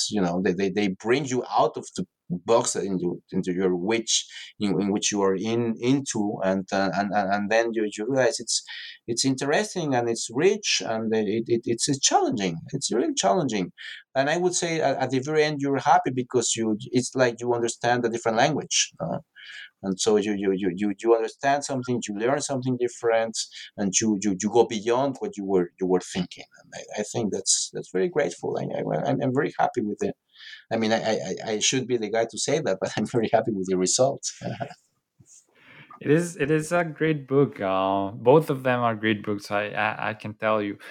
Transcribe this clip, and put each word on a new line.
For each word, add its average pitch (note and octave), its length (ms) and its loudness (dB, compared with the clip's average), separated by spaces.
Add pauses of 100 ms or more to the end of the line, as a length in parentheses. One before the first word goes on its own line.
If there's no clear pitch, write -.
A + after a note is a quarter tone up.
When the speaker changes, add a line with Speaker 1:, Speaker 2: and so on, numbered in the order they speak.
(120)
Speaker 1:
you G#2 100 0
know, F2 220 0
they, F#2+ 100 2
they, F#2+ 160 0
they G2+ 200 0
bring A#2+ 360 0
you B2 180 -2 (140)
out C#3+ 200 2
of A2 100 -10 (100)
the F#2 80 -6 (400)
box A#2 300 4
into, F2+ 460 -2 (100)
into F#2 220 -2
your F2+ 220 2
which, A2 520 0 (320)
in, G2+ 220 0
in G2+ 100 0
which G#2+ 200 0
you G2+ 100 0
are F#2+ 140 4
in, A2+ 440 -2
into, A#2+ 640 0
and, F#2+ 280 0
uh, G2 240 2
and, G2+ 180 0
and, G2 200 2
and G2+ 180 0
then A2+ 220 4
you, G#2+ 220 0
you G#2+ 120 -4
realize B2+ 320 2
it's, - 240 -4 (440)
it's A#2+ 180 -2
interesting C#3+ 680 0
and A#2+ 140 2
it's A2+ 220 -4
rich F#3 540 2
and A2 280 -2
it, A2 340 0
it, A#2 180 0
it's, A#2 240 0
it's C#3 100 0
challenging. C#4+ 580 2 (140)
It's C#3 220 -4
really C#4+ 200 2
challenging. D3+ 580 0 (440)
And C3+ 140 2
I E3 80 2
would F3 160 2
say E3 260 -2
at, C#3 180 2
at C3+ 120 -2
the C3 100 0
very D3+ 240 2
end, D3+ 160 0
you're C#3 200 0
happy D3+ 340 4
because B2 420 0
you, A2 220 0 (140)
it's B2 240 0
like B2 240 2
you A#2+ 140 0
understand A#2+ 520 0
a A2+ 40 0
different A2+ 280 0
language. - 600 0
Uh, - 200 -6 (600)
and F#2+ 180 -2
so G#2+ 160 4
you, G#2 220 2
you, G2 180 2
you, F#2+ 180 0
you, G2+ 240 -2
you A2+ 160 4
understand C#3 520 0
something, B2 420 -2
you G#2 100 -8
learn B2+ 220 0
something B2+ 400 -2
different, A2+ 580 0 (380)
and G2+ 240 -2
you, A2 220 0
you, G2+ 200 0
you G#2+ 80 -2
go A2+ 160 6
beyond A#2 540 -2
what G#2 160 -6
you G2+ 80 -8
were, F#2+ 340 2
you F#2 100 -2
were F2+ 120 4
thinking. - 460 -6 (180)
And - 100 -20
I, - 280 -8
I - 20 -6
think - 300 -4
that's, - 400 -2
that's - 180 -10
very - 160 2
grateful. - 500 -2
I, - 60 -4
I, - 460 -2
I'm, - 120 0
I'm C3 120 0
very C#3 260 0
happy - 220 0
with G#2 200 -4
it. G2 140 -2 (560)
I A2+ 60 0
mean, A2 160 2
I, A2+ 80 2
I, G#2 340 -2 (120)
I A2 120 -2
should C3 260 0
be B2 120 0
the G#2 120 -4
guy A2+ 200 2
to G#2 80 -12
say C#3 220 0
that, F#2+ 200 -2
but G2 140 -4
<laughs> - 40 -6
I'm G#2+ 100 0
very A2 260 0
happy A2+ 180 2
with F#2+ 160 -4
the F#2 100 2
result. C3 460 2 (180)
<laughs> - 20 -10 (1600)
Speaker 2:
It C#3 100 0
is, E3+ 240 4
it D3 160 0
is D#3 220 0
a F3 100 2
great D#3 460 -2
book. C3+ 320 2
Uh, F#2+ 500 0
both C3 380 6
of C3 140 -4
them B2 180 2
are A#2 120 2
great G#2+ 300 0
books, G#2 260 -6
I, G#2 180 0
I, G#2+ 420 -2
I A2 60 -4
can A2 180 -10
tell G#2+ 280 0
you. G2+ 160 -4 (140)